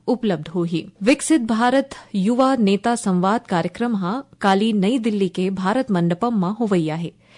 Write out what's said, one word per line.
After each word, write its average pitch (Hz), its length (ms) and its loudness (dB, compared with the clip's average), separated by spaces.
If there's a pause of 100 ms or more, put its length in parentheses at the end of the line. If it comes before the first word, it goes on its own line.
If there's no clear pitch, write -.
उपलब्ध 208 400 -2
होही। 170 380 -2 (160)
विकसित 302 420 2
भारत 247 520 0 (200)
युवा 247 400 2
नेता 214 400 2
संवाद 190 520 0
कार्यक्रम 196 480 -2
हा 196 260 -4 (200)
काली 208 320 2
नई 214 260 2
दिल्ली 208 300 0
के 185 220 -4
भारत 202 400 -2
मंडपम 185 500 0
में 175 100 0
होवैया 190 440 0
है। 165 160 -8 (260)